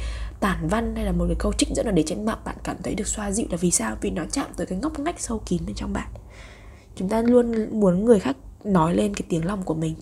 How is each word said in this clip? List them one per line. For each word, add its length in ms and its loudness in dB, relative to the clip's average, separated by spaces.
tản 280 0
văn 280 0
hay 100 -2
là 60 0
một 160 2
cái 120 2
câu 140 0
trích 220 2
dẫn 100 0
nào 100 0
đấy 120 6
trên 180 -4
mạng, 200 0
bạn 180 -6
cảm 200 -6
thấy 120 -2
được 120 -2
xoa 240 -4
dịu 180 -2
là 80 -2
vì 140 2
sao? 300 -2
Vì 80 -2
nó 220 -2
chạm 140 -2
tới 100 -4
cái 100 -4
ngóc 220 -4
ngách 200 -4
sâu 260 -4
kín 200 0
bên 100 -6
trong 180 -4
bạn. 140 -4
Chúng 140 -2
ta 120 2
luôn 580 4
muốn 260 4
người 140 8
khác 180 0
nói 320 4
lên 180 2
cái 160 -4
tiếng 160 0
lòng 180 -2
của 100 -2
mình, 280 -2